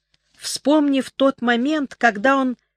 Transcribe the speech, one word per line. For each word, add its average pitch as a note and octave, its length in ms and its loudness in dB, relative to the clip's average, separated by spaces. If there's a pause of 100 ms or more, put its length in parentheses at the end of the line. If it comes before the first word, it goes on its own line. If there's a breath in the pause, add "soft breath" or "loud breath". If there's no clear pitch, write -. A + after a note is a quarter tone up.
(340)
вспомнив C#4+ 800 0
тот C4+ 300 0
момент, B3 540 -2
когда A#3 420 2
он B3+ 200 -2 (200)